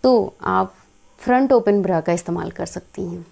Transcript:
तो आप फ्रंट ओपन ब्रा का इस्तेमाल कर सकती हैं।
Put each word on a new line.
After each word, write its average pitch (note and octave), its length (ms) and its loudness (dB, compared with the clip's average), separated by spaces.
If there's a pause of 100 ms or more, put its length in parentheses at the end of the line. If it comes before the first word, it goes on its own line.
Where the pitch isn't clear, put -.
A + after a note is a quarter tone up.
तो A#3 280 4 (100)
आप F#3+ 320 -2 (460)
फ्रंट B3+ 320 2
ओपन G#3 300 4
ब्रा F3+ 180 0
का E3+ 120 -2
इस्तेमाल E3+ 380 -6
कर - 180 -10
सकती - 360 -12
हैं। F3 280 -12